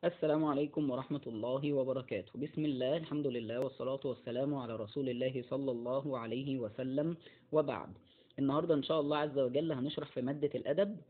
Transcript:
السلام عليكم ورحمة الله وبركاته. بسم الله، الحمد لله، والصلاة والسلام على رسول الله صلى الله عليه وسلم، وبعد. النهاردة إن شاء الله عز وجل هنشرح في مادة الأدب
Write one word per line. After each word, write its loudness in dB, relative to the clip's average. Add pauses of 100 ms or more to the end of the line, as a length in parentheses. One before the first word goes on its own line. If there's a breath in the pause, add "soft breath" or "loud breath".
السلام 2
عليكم 2
ورحمة -2
الله -2
وبركاته. -2
بسم -2
الله، 2
الحمد -2
لله، -2
والصلاة -2
والسلام -2
على -4
رسول -2
الله 0
صلى -2
الله -2
عليه -2
وسلم، -2 (340 loud breath)
وبعد. 0 (500 loud breath)
النهاردة 4
إن 4
شاء 2
الله 2
عز 0
وجل 2
هنشرح 2
في -2
مادة 2
الأدب 2 (120)